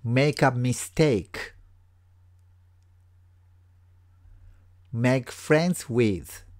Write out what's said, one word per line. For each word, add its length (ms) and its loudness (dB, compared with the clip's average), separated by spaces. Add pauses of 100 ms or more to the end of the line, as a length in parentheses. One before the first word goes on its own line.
Make 380 2
a 80 4
mistake. 1040 -2 (3500)
Make 400 0
friends 560 0
with. 560 -2 (160)